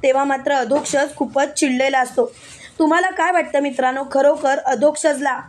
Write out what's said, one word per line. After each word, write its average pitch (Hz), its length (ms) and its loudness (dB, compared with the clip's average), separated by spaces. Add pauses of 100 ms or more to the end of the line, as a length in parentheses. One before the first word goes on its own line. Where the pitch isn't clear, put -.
तेव्हा 269 200 4
मात्र 277 280 -2
अधोक्षज 277 640 0
खूपच 277 380 -2
चिडलेला 269 460 0
असतो. 247 260 0 (540)
तुम्हाला 330 300 2
काय 359 220 -2
वाटतं 311 280 0
मित्रांनो, 262 520 -2
खरोखर 285 460 2
अधोक्षजला 277 920 0